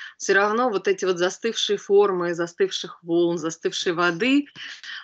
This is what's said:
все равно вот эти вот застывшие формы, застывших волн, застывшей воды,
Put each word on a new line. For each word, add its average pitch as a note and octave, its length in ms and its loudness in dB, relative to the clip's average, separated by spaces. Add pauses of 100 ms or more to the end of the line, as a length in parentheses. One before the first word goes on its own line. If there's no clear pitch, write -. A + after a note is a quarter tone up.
(180)
все - 160 0
равно G#3+ 360 2
вот G3 180 -2
эти F#3+ 160 0
вот F#3 140 0
застывшие G3 600 -2
формы, F#3 560 2
застывших F3 680 -4
волн, E3+ 340 2
застывшей E3 540 -4
воды, F3 540 2 (580)